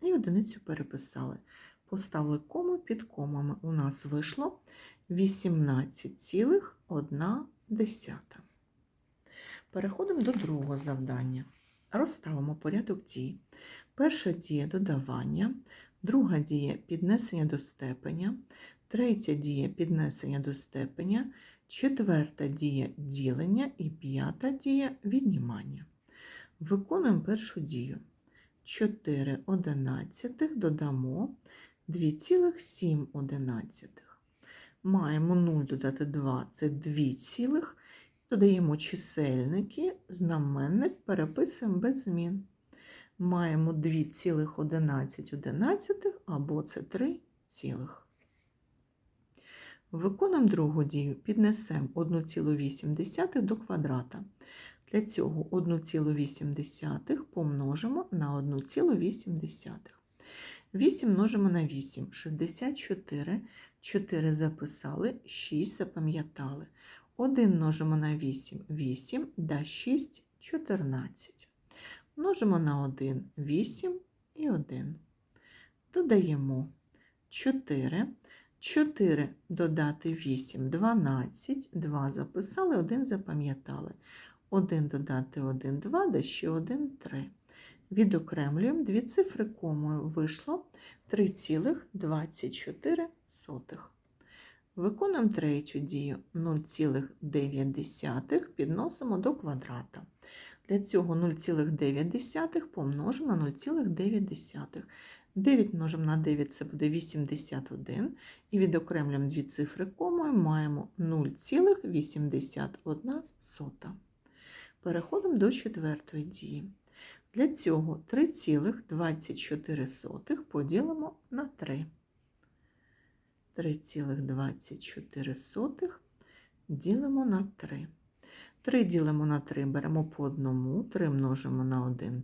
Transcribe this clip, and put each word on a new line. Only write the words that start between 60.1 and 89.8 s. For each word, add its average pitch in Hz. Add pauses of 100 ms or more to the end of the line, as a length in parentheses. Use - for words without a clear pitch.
Вісім 247
множимо 202
на 165
вісім, 135
шістдесят 170
чотири. 190 (400)
Чотири 160
записали, 156 (120)
шість -
запам'ятали. 156 (500)
Один 247
множимо 156
на 151
вісім, 135 (100)
вісім, 139 (100)
да 151
шість, - (140)
чотирнадцять. - (680)
Множимо 277
на 143
один, 135 (140)
вісім 190 (340)
і 311
один. 143 (1000)
Додаємо 160 (600)
чотири. 170 (520)
Чотири 190 (200)
додати 160
вісім — 131
дванадцять. 190
Два 147
записали, 196
один 226
запам'ятали. 147 (580)
Один 180
додати 139
один — 135
два, 339
да 165
ще -
один — 233 (140)
три. 135 (640)
Відокремлюємо 190
дві 208
цифри 254
комою. 151